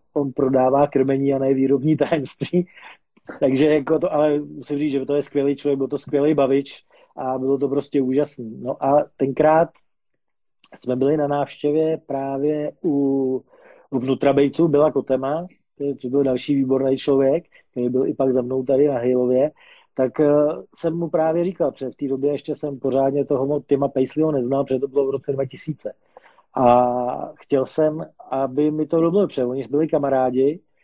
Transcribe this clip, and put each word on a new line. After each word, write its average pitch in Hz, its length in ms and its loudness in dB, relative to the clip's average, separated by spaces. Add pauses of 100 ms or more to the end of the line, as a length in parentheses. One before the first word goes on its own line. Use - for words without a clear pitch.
(140)
on 139 180 -2
prodává 135 540 2
krmení 139 480 0
a 135 40 -2
ne 135 160 2
výrobní 135 420 2
tajemství. 151 680 -2 (760)
Takže 135 260 4
jako 151 320 2
to, 170 140 -2
ale 151 260 2
musím 147 400 -8
říct, 147 140 -2
že 131 140 -2
to 143 80 -2
je 147 80 0
skvělý 143 340 -2
člověk, 143 220 -2
byl 135 100 -2
to 143 100 -6
skvělý 147 360 0
bavič 139 480 0 (340)
a 131 220 -6
bylo 131 200 0
to 139 100 -2
prostě 139 340 -2
úžasný. 127 600 -4
No 127 220 -6
a 143 200 4 (140)
tenkrát 156 500 2 (1080)
jsme 127 200 -6
byli 139 200 2
na 151 100 0
návštěvě 147 800 -2
právě 139 640 -4 (120)
u, 135 580 0 (480)
u 135 80 -4
Vnutrabejců, 135 720 2
Byla 147 240 4
Kotema, 135 540 -2 (560)
to 127 60 -6
byl 139 140 2
další 131 320 0
výborný 135 420 2
člověk, 139 480 2 (260)
který 123 180 -4
byl 127 180 0
i 151 80 -2
pak 135 180 0
za 127 100 0
mnou 127 200 -4
tady 135 260 2
na 135 100 -2
Hejlově, 127 520 2 (440)
tak, 131 260 -2
eh, 151 60 4 (480)
jsem 165 220 -4
mu 170 120 -4
právě 160 360 0
říkal, 175 280 -2
protože 131 180 -10
v - 40 -14
té 143 140 -6
době 139 240 -2
ještě 143 240 -6
jsem 143 220 -8
pořádně 135 460 0
toho 135 220 0
mo-, 143 200 -2
Tima 139 220 0
Paisleyho 135 440 0
neznal, 135 320 0
protože 131 160 -2
to 135 80 -2
bylo 135 180 0
v 135 40 -2
roce 135 220 -4
dva 135 120 -4
tisíce. 131 480 -10 (640)
A 123 800 2
chtěl 135 320 -2
jsem, 156 380 -2 (260)
aby 135 400 0
mi 156 160 -2
to 165 140 0
domluvil, 170 260 2
protože 135 180 -4
oni 127 260 -4
byli 151 180 0
kamarádi 135 720 0 (240)